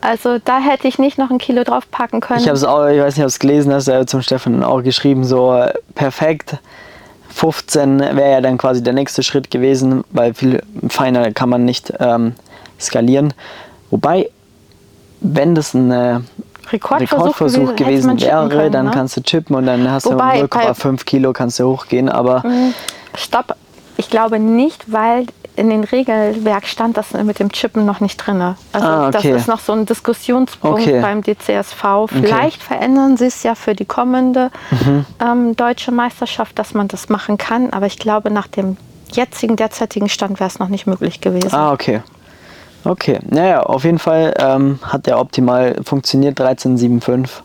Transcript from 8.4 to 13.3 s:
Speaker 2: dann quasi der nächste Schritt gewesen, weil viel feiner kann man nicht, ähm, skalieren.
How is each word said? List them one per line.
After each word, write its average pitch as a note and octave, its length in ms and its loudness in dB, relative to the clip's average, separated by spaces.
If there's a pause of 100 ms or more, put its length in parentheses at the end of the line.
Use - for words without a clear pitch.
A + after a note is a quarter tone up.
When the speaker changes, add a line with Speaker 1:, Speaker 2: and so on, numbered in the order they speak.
Speaker 2:
dann B2+ 180 0
quasi B2+ 240 0
der B2 100 0
nächste C3+ 300 -2
Schritt - 280 -2
gewesen, C3 600 2
weil A#2 240 0
viel C3 280 0 (260)
feiner B2 440 0
kann B2+ 160 -2
man B2 160 2
nicht, - 360 -2
ähm, A#2 340 0 (440)
skalieren. C3+ 540 2 (580)